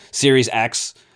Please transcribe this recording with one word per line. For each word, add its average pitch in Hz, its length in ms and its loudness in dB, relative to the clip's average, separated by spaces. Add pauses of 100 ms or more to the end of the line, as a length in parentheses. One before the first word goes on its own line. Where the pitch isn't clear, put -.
(120)
Series 131 380 2
X, - 440 -6 (220)